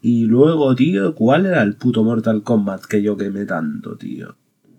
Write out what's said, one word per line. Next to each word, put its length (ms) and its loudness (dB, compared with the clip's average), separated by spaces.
Y 220 2
luego, 500 4
tío, 400 0
¿cuál 320 2
era 160 0
el 140 0
puto 280 0
Mortal 380 0
Kombat 440 -2
que 160 -2
yo 140 -2
quemé 280 -6
tanto, 520 -8
tío? 400 -14